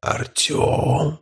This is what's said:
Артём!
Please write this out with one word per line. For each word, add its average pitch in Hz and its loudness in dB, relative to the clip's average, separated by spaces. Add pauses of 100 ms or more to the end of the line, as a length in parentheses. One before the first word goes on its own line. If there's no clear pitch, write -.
Артём! 123 0